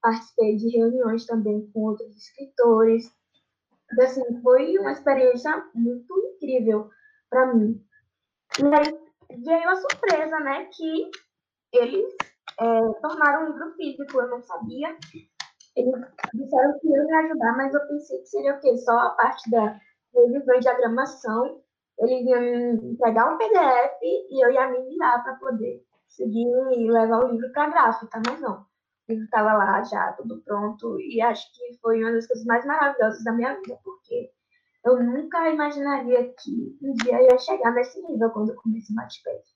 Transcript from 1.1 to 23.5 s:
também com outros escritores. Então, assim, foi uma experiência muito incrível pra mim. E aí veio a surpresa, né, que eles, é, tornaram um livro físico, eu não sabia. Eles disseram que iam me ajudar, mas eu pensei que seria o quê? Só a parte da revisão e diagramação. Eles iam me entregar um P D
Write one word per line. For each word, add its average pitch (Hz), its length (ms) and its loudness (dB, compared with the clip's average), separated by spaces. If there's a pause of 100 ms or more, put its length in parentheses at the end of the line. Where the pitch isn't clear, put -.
também 214 480 -4
com 220 80 -4
outros 214 360 -6
escritores. 233 920 2 (800)
Então, 247 120 4
assim, 254 380 -4
foi 277 360 4
uma 392 140 -2
experiência 277 720 2 (100)
muito 247 600 -4
incrível 226 540 0 (400)
pra 254 240 2
mim. 226 300 2 (760)
E 269 60 2
aí 294 380 2 (420)
veio 330 240 2
a 381 80 2
surpresa, 320 640 -2
né, 285 260 -6
que 320 440 -8 (600)
eles, 381 420 0 (460)
é, 226 200 2 (200)
tornaram 302 440 0
um 302 80 -6
livro 330 220 -12
físico, 277 460 -6
eu 240 80 -2
não 247 140 -8
sabia. 254 540 -10 (800)
Eles 254 180 2 (400)
disseram 269 440 2
que 320 100 -2
iam 294 180 4
me 320 100 -2
ajudar, 269 400 0
mas 269 180 -2
eu 294 120 0
pensei 294 320 -8
que - 80 -14
seria 277 280 -2
o 277 60 -14
quê? 247 180 4
Só 233 140 0
a 240 180 2
parte 233 400 -2
da 214 280 0 (360)
revisão 247 420 4
e 508 40 4
diagramação. 247 1000 -2 (360)
Eles 247 280 0
iam 247 140 4
me 240 520 -2
entregar 233 400 2
um 330 60 -6
P 440 100 0
D 415 80 4